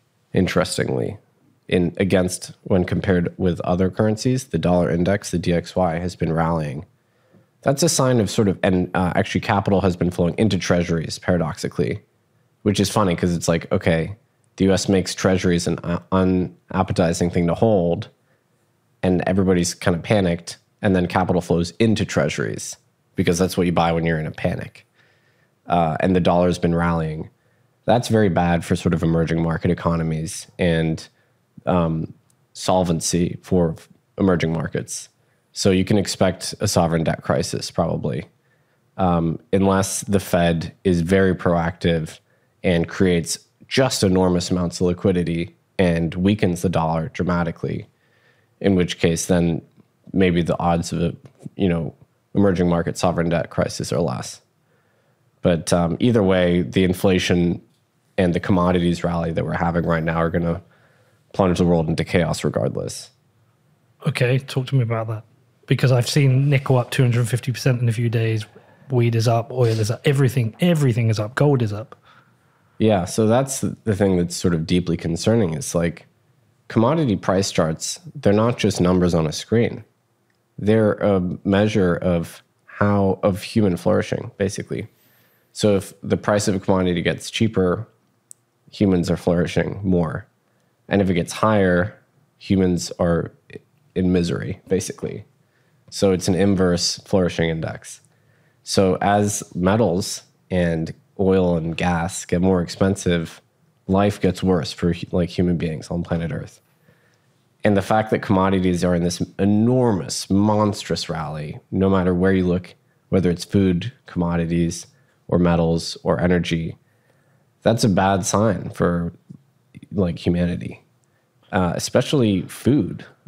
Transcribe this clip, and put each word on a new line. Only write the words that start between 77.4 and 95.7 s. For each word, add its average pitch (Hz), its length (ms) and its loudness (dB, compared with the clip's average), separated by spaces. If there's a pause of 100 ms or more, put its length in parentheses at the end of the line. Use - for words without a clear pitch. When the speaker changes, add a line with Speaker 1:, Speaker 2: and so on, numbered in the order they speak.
Speaker 1:
charts, - 500 -4 (140)
they're 120 180 2
not 110 280 2
just 101 200 0
numbers 90 360 4
on 80 100 2
a 73 60 -2
screen. 107 520 -2 (760)
They're 107 340 4
a 98 260 2 (240)
measure 98 520 2
of 85 480 -2 (220)
how, 101 580 0
of 98 180 0
human 101 340 0
flourishing, 98 640 -2
basically. - 500 -6 (640)
So 104 240 2
if 95 180 -4 (100)
the 104 120 -2
price 104 320 0
of 104 60 0
a 95 60 -2
commodity 92 420 0
gets 76 300 -4
cheaper, 98 560 0 (840)
humans 92 380 2
are 120 80 0
flourishing 85 640 -2
more. 87 440 -2 (600)
And 101 140 2
if 95 80 0
it 90 60 0
gets 85 180 -4
higher, 98 640 2 (400)
humans 92 640 0
are 85 320 0 (640)
in 92 180 2
misery, 85 540 -2
basically. - 580 -6 (640)